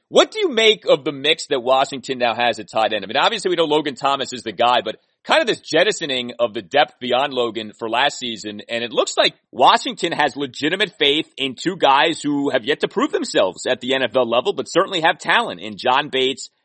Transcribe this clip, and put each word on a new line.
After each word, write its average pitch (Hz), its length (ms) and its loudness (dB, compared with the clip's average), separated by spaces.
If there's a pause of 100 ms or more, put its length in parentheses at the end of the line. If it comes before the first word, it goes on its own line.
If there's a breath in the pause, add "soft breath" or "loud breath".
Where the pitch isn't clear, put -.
What - 220 4
do 440 80 -8
you 392 100 0
make 220 400 2
of 151 160 2
the 156 60 -2
mix 143 360 -2
that 139 120 -2
Washington 131 580 0
now 120 160 2
has 117 260 0
at 101 120 -14
tight 110 200 2
end? 101 140 -4
I - 20 -14
mean, 110 100 -4
obviously 190 320 0
we 175 60 0
know 165 100 2
Logan 147 280 0
Thomas 139 400 -4
is 117 80 -10
the 110 100 -8
guy, 117 320 2
but 107 120 -8 (280)
kind 285 180 2
of 277 60 -2
this 185 140 -2
jettisoning 147 760 -2
of 117 160 -2
the 113 80 -6
depth 139 360 0
beyond 123 320 0
Logan 113 460 -4
for 117 100 -8
last 127 300 0
season, 107 500 -8
and 117 160 -4
it 113 80 -8
looks 247 260 -2
like 254 180 0 (160)
Washington 180 600 2
has 143 240 0
legitimate 151 600 -4
faith 147 400 0
in 135 160 -4
two 175 240 -4
guys 147 420 4
who 143 300 -2
have 131 160 -2
yet 143 140 -2
to 202 80 0
prove 269 240 -2
themselves 147 560 -2
at 123 120 -2
the 127 140 -2
N 135 80 0
F 117 140 -2
L 123 120 4
level, 127 260 0
but 139 120 -6
certainly 185 360 0
have 170 180 2
talent 180 420 0
in 104 160 -12
John 127 320 2
Bates 131 400 -2 (140)